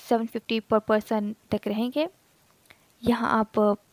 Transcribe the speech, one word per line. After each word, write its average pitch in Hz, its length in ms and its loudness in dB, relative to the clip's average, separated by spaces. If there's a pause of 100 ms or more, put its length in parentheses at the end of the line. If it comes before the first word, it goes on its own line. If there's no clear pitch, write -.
seven 226 160 2
fifty 226 340 -6 (140)
per 214 80 4 (100)
person 214 420 -2 (180)
तक 214 160 -2
रहेंगे। 247 400 -2 (960)
यहाँ 233 360 0
आप 220 200 -2 (340)